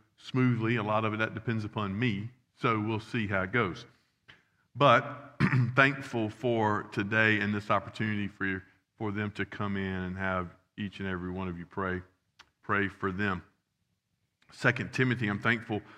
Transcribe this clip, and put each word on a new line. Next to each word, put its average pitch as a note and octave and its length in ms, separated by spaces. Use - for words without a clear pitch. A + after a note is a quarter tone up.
smoothly. A#2+ 600
A G#2+ 60
lot G#2+ 200
of G#2+ 100
it, G#2+ 40
that A2 160
depends A2 320
upon G2+ 320
me. A2 320
So A2+ 180
we'll G#2+ 220
see A2 260
how G2 140
it F#2+ 100
goes. A2 340
But C3 580
<clears throat> B2 220
thankful C3+ 540
for G#2+ 640
today A2 460
and G2+ 140
this G2+ 160
opportunity G#2 600
for, F#2+ 340
for G#2+ 140
them G#2 200
to G2+ 140
come G2+ 300
in F#2+ 280
and F2+ 140
have F#2 340
each G2+ 200
and G2 100
every F2+ 220
one F#2 160
of F2 100
you F2 80
pray, F#2 340
pray G2+ 260
for G2 240
them. F#2+ 300
Second A#2+ 420
Timothy, B2 340
I'm G2+ 120
thankful A2+ 420